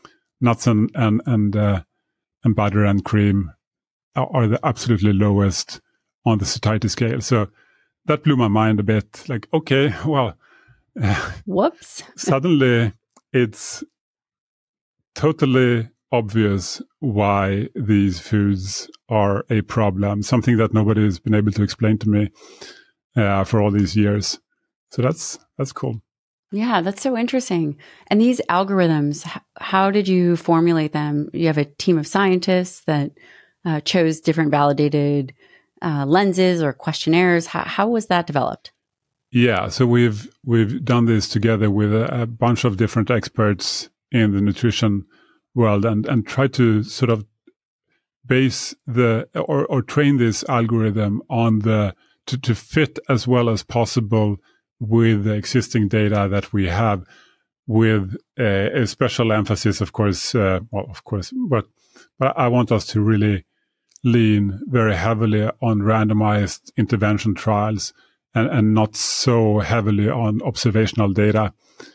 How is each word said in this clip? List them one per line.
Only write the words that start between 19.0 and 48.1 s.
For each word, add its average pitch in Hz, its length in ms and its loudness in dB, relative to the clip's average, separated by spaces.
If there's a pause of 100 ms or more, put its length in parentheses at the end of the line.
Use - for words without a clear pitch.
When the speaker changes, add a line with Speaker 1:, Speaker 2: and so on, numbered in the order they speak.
Speaker 1:
are 101 400 0
a 110 120 0
problem, 101 640 -2
something 120 340 0
that 107 160 0
nobody 107 300 2
has 98 160 0
been 107 160 -2
able 104 160 2
to 104 120 0
explain 107 340 0
to 107 120 -2
me, 104 200 0 (840)
uh, 98 280 2
for 110 180 2
all 104 100 2
these 101 260 0
years. 101 420 0 (520)
So - 100 -4
that's, - 360 -4 (200)
that's 135 160 -6
cool. 117 280 -8 (500)
Speaker 2:
Yeah, 214 300 -2
that's 196 200 -6
so 262 160 -2
interesting. 202 600 -2 (300)
And 214 140 2
these 247 180 2 (100)
algorithms, 170 760 0
h-, - 160 -12 (160)
how 190 340 0
did 196 160 0
you 175 300 2
formulate 165 560 2
them? 147 400 -2
You 165 140 0
have 151 100 2
a 143 80 0
team 170 320 0
of 147 100 -2
scientists 185 800 0
that, 147 260 -2 (540)
uh, 156 160 -2
chose 160 400 0
different 156 300 0
validated, 143 800 0 (480)
uh, 147 240 -2
lenses 180 580 2
or 143 80 0
questionnaires. 170 760 0
How, - 160 -6
how - 260 -2
was 220 180 -2
that 175 200 -2
developed? - 440 -4 (600)
Speaker 1:
Yeah, 117 360 2
so 123 180 0
we've, 120 440 2 (160)
we've 117 400 0
done 120 200 2
this 113 220 2
together 107 420 0
with 104 240 0
a, 120 280 -2
a 117 40 -2
bunch 117 380 0
of 107 140 0
different 110 340 0
experts - 800 -2 (220)
in 110 200 2
the 98 80 0
nutrition 101 640 0 (480)
world 107 320 2
and, 110 200 0
and 113 220 -2
try 135 200 0
to 113 360 2
sort 120 260 -4
of 107 160 -2 (1000)